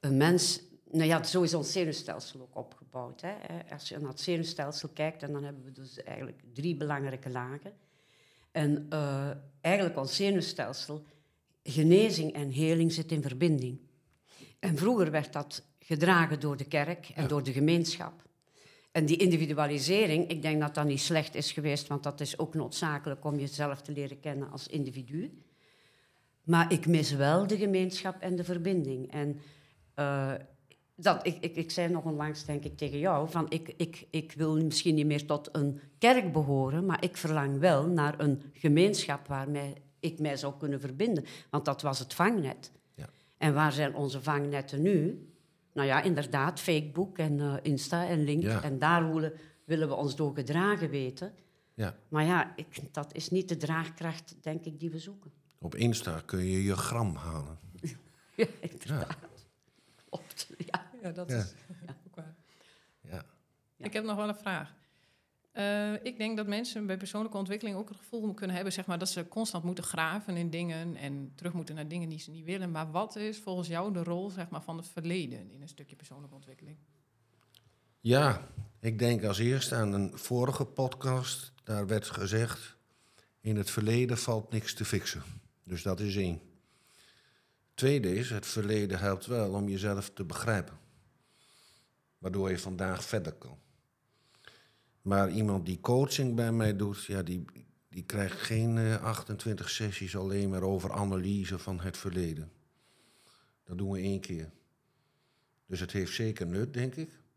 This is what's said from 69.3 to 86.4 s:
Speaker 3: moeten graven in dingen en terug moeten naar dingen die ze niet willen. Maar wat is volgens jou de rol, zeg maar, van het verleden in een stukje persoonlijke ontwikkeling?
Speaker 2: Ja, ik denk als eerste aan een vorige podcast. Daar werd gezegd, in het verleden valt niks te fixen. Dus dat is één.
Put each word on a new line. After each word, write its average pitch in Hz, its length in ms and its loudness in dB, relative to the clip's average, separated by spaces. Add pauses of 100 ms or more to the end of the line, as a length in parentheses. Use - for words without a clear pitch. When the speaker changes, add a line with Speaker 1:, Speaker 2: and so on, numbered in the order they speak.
Speaker 3:
moeten 180 200 -4
graven 175 520 -2
in 170 140 0
dingen 170 460 -4
en 139 380 -8
terug 170 180 -6
moeten 156 220 -6
naar 151 140 -8
dingen 170 200 -6
die 156 100 -8
ze 147 120 -14
niet 160 140 -16
willen. 185 260 -4
Maar 156 200 -4
wat 202 260 -2
is 208 220 -6
volgens 180 300 -4
jou 180 240 -2
de 175 100 -2
rol, 180 280 -2
zeg 180 180 -8
maar, 147 140 -10
van 165 140 -8
het 170 120 -12
verleden 160 640 -6
in 131 120 -20
een 156 60 -16
stukje 147 280 -20
persoonlijke 139 380 -20
ontwikkeling? 139 420 -20 (1200)
Speaker 2:
Ja, 123 480 4 (320)
ik 113 180 -2
denk 117 260 2
als 101 140 0
eerste 127 360 0
aan 107 180 0
een 98 260 0
vorige 127 460 0
podcast. 127 880 -4 (120)
Daar 104 220 -2
werd 104 240 0
gezegd, 107 640 -2 (640)
in 110 160 0
het 101 140 -2
verleden 117 480 2
valt 110 340 -2
niks 110 220 -4
te 110 100 -4
fixen. - 380 -2 (420)
Dus 90 180 -8
dat 95 180 -2
is 101 160 -2
één. 90 240 0 (1300)